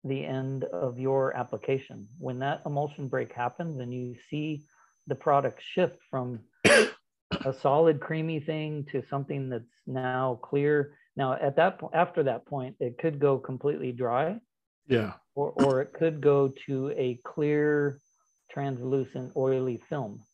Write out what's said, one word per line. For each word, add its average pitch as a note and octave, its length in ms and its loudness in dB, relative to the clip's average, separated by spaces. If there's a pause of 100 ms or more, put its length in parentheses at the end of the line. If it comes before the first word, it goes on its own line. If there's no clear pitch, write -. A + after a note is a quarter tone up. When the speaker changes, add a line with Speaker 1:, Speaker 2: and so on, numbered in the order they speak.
Speaker 1:
the C3+ 200 -4
end C3 400 -4
of B2 360 -4
your C3+ 360 0
application. B2 680 -6 (140)
When B2+ 200 -8
that C#3 240 -4
emulsion D3 440 -4
break C3 240 -4
happens C3 480 -6
and B2 120 -6
you B2 220 -8 (160)
see D3+ 320 -6 (460)
the C#3 80 -2
product C#3 460 2
shift - 360 -2 (120)
from B2 280 -6 (140)
<coughs> - 120 -20
a - 960 4
solid D3 400 6
creamy D#3+ 380 -4
thing D3+ 540 -4
to C3 180 -2
something C#3 380 -4
that's A#2+ 160 -6 (220)
now B2+ 560 -2
clear. D3 520 2 (220)
Now C3+ 180 0
at C#3 220 0
that E3+ 240 4
po-, D#3 120 -10
after E3+ 300 2
that B2 240 0
point, C3 340 -8
it B2 180 -4
could D#3+ 200 -2
go C#3 200 4
completely C3+ 540 -4
dry. B2+ 460 -2 (480)
Speaker 2:
Yeah. A2 280 2 (200)
Speaker 1:
Or, C#3+ 160 -2
or C3 320 4
it - 100 -6
could D#3+ 280 0
go C#3 320 6 (140)
to C3+ 300 -2
a B2+ 280 -2
clear, D3 760 2 (520)
translucent, C3 840 -4
oily C3 520 0
film. A#2 340 -8 (120)